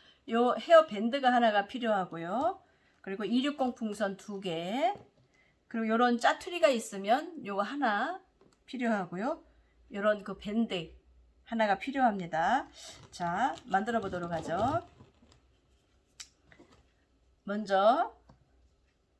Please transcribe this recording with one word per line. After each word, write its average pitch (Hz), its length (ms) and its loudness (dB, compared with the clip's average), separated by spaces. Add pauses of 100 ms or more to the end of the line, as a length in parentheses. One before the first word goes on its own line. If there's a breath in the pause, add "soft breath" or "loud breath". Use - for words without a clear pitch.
(280 loud breath)
요 240 320 2
헤어밴드가 262 720 6
하나가 220 360 4
필요하고요. 214 960 -2 (380 soft breath)
그리고 196 240 -8
이육공 254 520 -2
풍선 208 420 -4
두 202 240 -12
개, 196 520 -2 (760 soft breath)
그리고 226 180 -4
요런 240 300 4
짜투리가 320 500 0
있으면 247 760 0
요거 196 160 -4
하나 262 600 -2 (440)
필요하고요. 220 760 -4 (480 soft breath)
요런 202 320 0
그 190 140 -10
밴드 208 520 -4 (540)
하나가 214 360 0
필요합니다. 214 920 0 (420 loud breath)
자, 190 420 -2 (120)
만들어 226 340 0
보도록 180 320 -6
하죠. 196 560 -2 (2500)
먼저, 208 720 2 (1040)